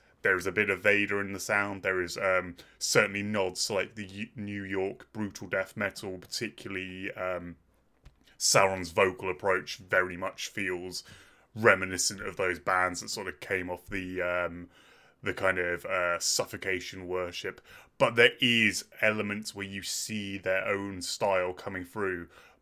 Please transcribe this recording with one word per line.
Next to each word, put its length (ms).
there 120
is 120
a 40
bit 180
of 120
Vader 400
in 100
the 80
sound. 440
There 180
is, 160
um, 380
certainly 440
nods 440
to, 60
like, 220
the 100
U-, 300
New 280
York 500
brutal 340
death 300
metal, 400
particularly, 960
um, 420
Sauron's 520
vocal 420
approach 460
very 400
much 300
feels 560
reminiscent 680
of 160
those 220
bands 420
that 80
sort 180
of 120
came 300
off 180
the, 340
um, 460
the 100
kind 240
of, 280
uh, 340
suffocation 880
worship. 540
But 160
there 240
is 460
elements 540
where 100
you 160
see 560
their 300
own 340
style 520
coming 300
through. 440